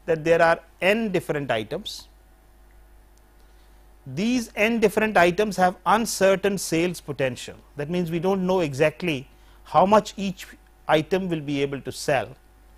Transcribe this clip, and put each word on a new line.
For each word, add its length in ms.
that 180
there 180
are 200
n 300
different 400
items. 560
These 480
n 240
different 380
items 400
have 180
uncertain 720
sales 440
potential. 560
That 160
means 220
we 80
don't 260
know 140
exactly 680
how 220
much 300
each 300
item 420
will 120
be 220
able 180
to 100
sell. 380